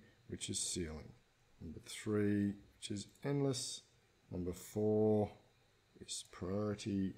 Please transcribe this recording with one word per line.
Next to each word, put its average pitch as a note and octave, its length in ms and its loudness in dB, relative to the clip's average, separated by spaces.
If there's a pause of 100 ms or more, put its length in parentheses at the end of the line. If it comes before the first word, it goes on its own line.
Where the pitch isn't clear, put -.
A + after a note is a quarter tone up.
(280)
which - 220 -8
is G2 100 -2
ceiling. D#2 540 -4 (480)
Number F2 240 -10
three, G2+ 680 2 (220)
which - 120 -12
is G2+ 160 -4 (180)
endless. C#3 600 0 (480)
Number F2+ 200 -4
four G#2+ 800 4 (720)
is - 300 -8
priority. G2+ 880 0